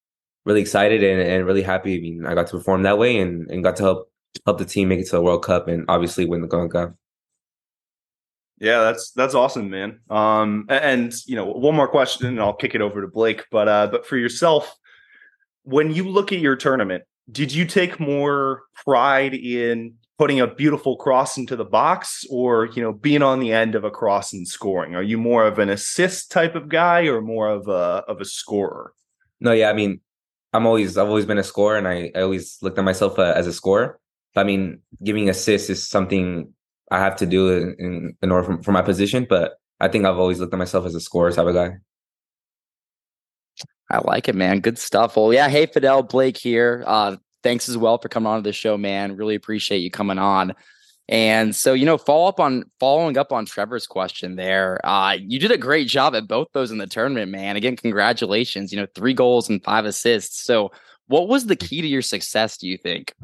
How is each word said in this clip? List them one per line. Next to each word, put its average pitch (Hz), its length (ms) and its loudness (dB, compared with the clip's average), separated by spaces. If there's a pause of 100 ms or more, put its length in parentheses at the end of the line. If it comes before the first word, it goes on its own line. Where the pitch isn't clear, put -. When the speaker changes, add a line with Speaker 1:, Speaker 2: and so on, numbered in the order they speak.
(440)
Speaker 1:
really 104 160 2
excited 104 420 2
and, 95 160 4
and 92 280 0
really 95 160 2
happy. 95 340 -2
I 85 40 -4
mean, 82 260 -10
I 85 80 -2
got 85 140 0
to 90 100 -8
perform 95 240 0
that 101 160 4
way 120 200 2
and, 87 320 -4
and 87 140 -4
got 90 120 2
to 101 80 -2
help, - 280 0 (320)
help - 140 0
the 92 80 -6
team 95 240 0
make 90 100 2
it 92 60 -6
to - 60 -10
the 87 100 2
World 87 200 2
Cup 87 240 0
and 82 220 -4
obviously 87 380 0
win 85 160 -2
the 82 40 -8
concacaf. 85 480 -2 (1600)
Speaker 2:
Yeah, 113 220 2
that's, 113 320 0
that's 127 220 0
awesome, 123 360 0
man. 98 300 -8 (100)
Um, 107 580 2
a-, 135 160 0
and, 120 300 0 (100)
you 127 120 -6
know, 98 100 -4
one 131 280 0
more 143 140 2
question 127 380 0
and 123 120 -4
I'll 104 140 0
kick - 220 -6
it 107 80 0
over 104 180 -4
to 95 80 -8
Blake. 110 420 -2
But, 107 180 2
uh, 104 180 4
but 120 180 -4
for 135 140 -4
yourself, 147 580 0 (840)
when 151 320 2
you 185 120 -2
look 196 260 0
at 185 80 -2
your 139 160 2
tournament, 110 480 0 (260)
did 131 200 -4
you 160 140 0
take 180 340 0
more 143 680 -2 (200)
pride 135 480 4
in 117 640 -4 (240)
putting 143 220 2
a 123 60 4
beautiful 135 500 -2
cross 135 400 0
into 123 200 -8
the 110 80 -4
box 135 680 0
or, 120 360 2
you 117 160 -6
know, 110 100 -2
being 143 300 2
on 131 180 4
the 113 120 -2
end 113 220 2
of 107 80 -2
a 104 80 -4
cross 101 420 -2
and 90 140 -10
scoring? 87 480 -6
Are 90 80 -2
you 110 160 -2
more 117 280 4
of 104 120 0
an 101 100 4
assist 170 600 -2
type 170 240 0
of 151 140 -10
guy 170 380 4
or 120 140 0
more 110 280 -2
of 101 180 -4
a, 90 400 0
of 98 140 -8
a 101 40 -8
scorer? - 680 -6 (480)
Speaker 1:
No, 120 100 2
yeah, 110 180 4
I 107 40 2
mean, 104 280 -2 (520)
I'm 113 120 2
always, 107 320 2
I've 101 120 2
always 107 180 2
been 104 120 0
a 98 40 0
scorer, 104 340 0
and 98 120 -2
I, 87 260 -6
I 92 60 -2
always 95 420 -4
looked 95 160 -4
at 95 60 0
myself, 95 340 0
uh, 87 160 4
as 87 140 0
a 85 40 -6
scorer. 107 460 0 (380)
I 101 80 4
mean, 95 360 -2 (220)
giving 104 260 0
assists 101 420 0
is - 180 -6
something 92 640 -2 (380)
I 92 100 2
have 98 160 0
to 98 100 -2
do 92 240 2
in, 90 280 -2
in, 87 440 -8
in 92 80 0
order 90 160 2
for, 87 160 -4
for 101 100 0
my 92 100 4
position, 101 460 0
but 85 260 2 (260)
I 95 80 2
think 101 160 0
I've 92 140 2
always 92 200 2
looked 87 140 -6
at 92 60 -4
myself 90 280 -2
as 85 80 -6
a 82 60 -6
scorer 87 320 0
type 85 140 2
of 87 80 2
guy. 87 240 0 (2000)
Speaker 3:
I - 140 0
like - 240 -2
it, 104 80 0
man. 95 240 0
Good 117 180 -2
stuff. - 380 0
Well, 110 160 6
yeah. 139 160 6
Hey, 147 180 4
Fidel, 135 360 4
Blake 131 340 0
here. 120 500 0
Uh, 101 300 0 (260)
thanks 120 260 0
as 123 80 -6
well 113 220 2
for 113 100 -8
coming 110 200 -2
on 110 100 0
to 104 40 -6
the 104 100 -4
show, 107 260 -2
man. 98 380 -4
Really 107 180 -4
appreciate 104 440 -4
you 90 120 -4
coming 98 260 -4
on. 95 380 2 (540)
And 110 460 2
so, 131 200 2
you 131 100 2
know, 156 140 4
follow 156 280 2
up 190 140 0
on, 131 240 0 (160)
following 139 380 2
up 139 140 -2
on 113 120 -2
Trevor's 107 420 -8
question 92 500 -8
there, 95 500 -2
uh, 98 340 2
you 110 180 -6
did 175 120 0
a 240 80 2
great 135 300 0
job 139 260 2
at 110 120 -2
both 123 280 -2
those 127 160 -2
in 110 80 -8
the 98 80 -8
tournament, 110 460 -4
man. 98 240 -6
Again, 120 200 -2
congratulations, 104 960 -2
you 101 80 -6
know, 101 140 -6
three 120 180 -2
goals 123 380 2
and 101 120 -2
five 107 220 0
assists. 107 600 -2
So 110 260 2 (380)
what 170 200 2
was 254 180 2
the 196 100 2
key 160 260 -8
to 156 60 -4
your 135 120 0
success, 107 560 -4
do - 120 -10
you 92 100 -6
think, 85 340 -8 (120)